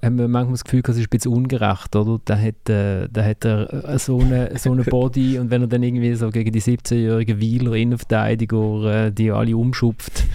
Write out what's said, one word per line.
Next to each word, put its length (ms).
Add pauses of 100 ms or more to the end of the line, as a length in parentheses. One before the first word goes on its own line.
haben 140
wir 100
manchmal 260
das 100
Gefühl, 180
das 140
ist 80
ein 40
bisschen 240
ungerecht, 640
oder? 300
Da 120
hat, 320
äh, 420
da 140
hat 200
er, 440
äh, 100
so 200
eine, 400
so 140
eine 100
Body 560
<laughs> 20
und 100
wenn 120
er 60
dann 140
irgendwie 320
so 160
gegen 220
die 80
siebzehnjährigen 800
Wieler 320
Innenverteidiger, 1300
äh, 60
die 180
alle 260
umschupft, 680 (100)